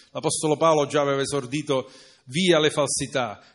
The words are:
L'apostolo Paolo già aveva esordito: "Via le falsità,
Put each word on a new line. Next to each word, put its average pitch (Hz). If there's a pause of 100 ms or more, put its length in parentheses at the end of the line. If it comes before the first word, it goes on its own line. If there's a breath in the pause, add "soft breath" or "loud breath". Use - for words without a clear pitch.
(100)
L'apostolo 151
Paolo 156
già 147
aveva 139
esordito: 135 (340 loud breath)
"Via 165
le 156
falsità, 131 (120)